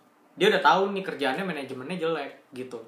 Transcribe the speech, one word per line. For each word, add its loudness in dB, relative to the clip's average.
Dia 2
udah 4
tahu 6
nih -4
kerjaannya -2
manajemennya -8
jelek -4
gitu. -10